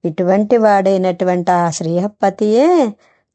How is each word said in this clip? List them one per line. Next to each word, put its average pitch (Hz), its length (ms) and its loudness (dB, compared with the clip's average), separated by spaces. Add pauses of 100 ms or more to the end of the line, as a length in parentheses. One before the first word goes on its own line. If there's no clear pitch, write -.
ఇటువంటి 196 520 0
వాడైనటువంటి 185 920 0
ఆ 175 180 0
శ్రీహపతియే 208 1200 0 (420)